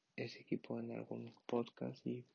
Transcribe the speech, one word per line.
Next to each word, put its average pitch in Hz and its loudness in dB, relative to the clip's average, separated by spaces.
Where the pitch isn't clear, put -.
ese 123 -2
equipo - 0
en 117 -2
algún 117 -4
podcast 123 2
y 123 0